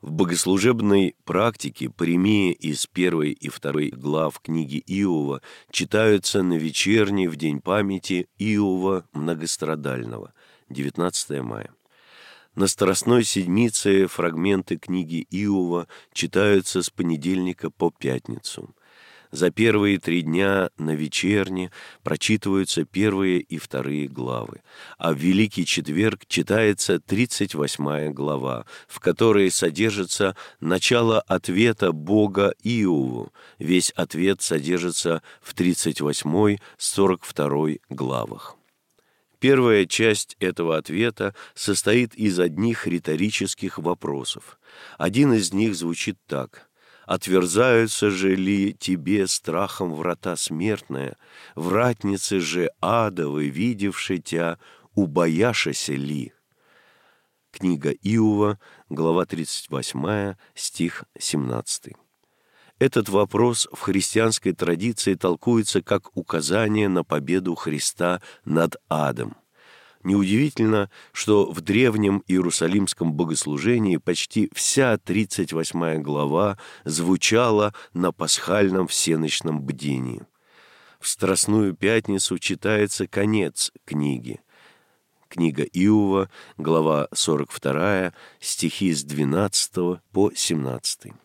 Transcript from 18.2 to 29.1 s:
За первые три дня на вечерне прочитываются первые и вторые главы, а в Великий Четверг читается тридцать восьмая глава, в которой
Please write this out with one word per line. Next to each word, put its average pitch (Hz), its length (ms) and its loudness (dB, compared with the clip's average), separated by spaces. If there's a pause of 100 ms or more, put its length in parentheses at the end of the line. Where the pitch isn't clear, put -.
За 82 200 2
первые 104 480 4
три 85 220 0
дня 92 560 0
на 78 180 -2
вечерне 92 800 -2 (300)
прочитываются 95 840 0
первые 95 560 0
и - 160 -10
вторые 71 500 -6
главы, 62 540 -8 (380)
а 80 160 0
в - 20 -10
Великий 92 480 2
Четверг 80 640 -2
читается 101 760 2
тридцать 104 540 -2
восьмая 73 560 -2
глава, 67 560 -4 (200)
в - 140 -18
которой 101 500 4